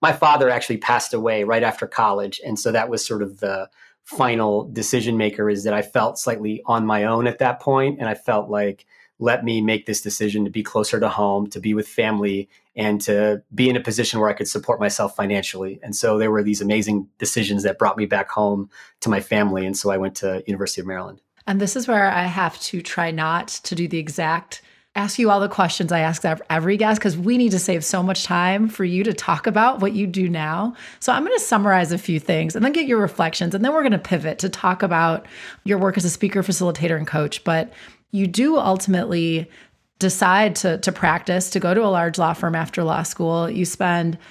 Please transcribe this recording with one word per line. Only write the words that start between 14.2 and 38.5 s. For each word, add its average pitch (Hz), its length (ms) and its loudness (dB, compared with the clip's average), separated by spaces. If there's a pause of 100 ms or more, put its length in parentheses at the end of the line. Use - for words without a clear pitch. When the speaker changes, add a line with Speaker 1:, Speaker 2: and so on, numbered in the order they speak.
Speaker 1:
I 104 40 0
could 104 160 -6
support 113 320 -2
myself 101 340 -2
financially." 98 720 -4
And 104 100 -10
so 107 240 2
there 110 140 2
were 107 100 2
these 104 180 0
amazing 104 480 0 (100)
decisions 101 440 -2
that 98 160 0
brought 101 180 2
me 107 100 -2
back 98 240 -2
home 101 400 0 (300)
to - 80 -2
my 101 120 2
family, 98 460 0
and 95 100 -4
so 101 140 -2
I 95 80 0
went 95 180 -4
to 92 320 -4
University 98 320 -4
of 87 80 -6
Maryland. 92 320 -10 (260)
Speaker 2:
And 196 140 0
this 202 160 -2
is 247 100 -4
where 202 240 4
I 180 140 0
have 180 360 -2
to 175 220 -8
try 165 300 -4
not 160 360 -2
to - 260 -8
do 170 140 -2
the 165 100 -4
exact, 160 640 -4 (320)
ask 202 240 -4
you 233 100 4
all 202 120 6
the 202 80 0
questions 180 420 0
I 170 80 2
ask 160 260 0
ev-, 160 240 0
every 165 280 2
guest, 214 240 2
'cause 170 160 0
we 202 200 2
need 240 140 4
to 190 80 2
save 170 260 -2
so 185 160 0
much 185 220 0
time 185 460 2
for 208 160 -4
you 180 180 0
to 214 100 0
talk - 360 0
about 220 320 4
what 196 120 0
you 202 140 0
do 185 220 0
now. 170 460 -2 (260)
So 262 120 0
I'm 285 120 2
gonna 480 160 2
summarize 196 500 4
a 170 80 -2
few 160 220 -2
things 160 340 0
and 220 100 0
then 277 80 2
get 320 140 0
your 240 140 2
reflections, 170 560 -2
and 202 80 0
then 285 100 2
we're 311 80 2
gonna 220 160 2
pivot 156 400 -2
to 190 100 -2
talk 185 360 0
about 165 420 2 (380)
your 196 140 2
work 190 180 2
as 180 80 0
a 170 60 2
speaker, 190 340 0
facilitator, 170 520 0
and 156 120 -4
coach. 151 340 -2
But 170 300 0 (400)
you 196 160 2
do 262 280 2